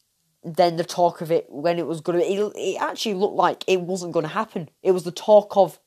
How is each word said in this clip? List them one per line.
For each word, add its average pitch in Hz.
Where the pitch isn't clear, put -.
then 175
the 170
talk 175
of 160
it, 165
when 160
it 156
was 156
gonna, 175
it, 196
it 165
actually 277
looked 185
like 175
it 185
wasn't 175
gonna 156
happen. 196
It 185
was 180
the 170
talk 208
of, 180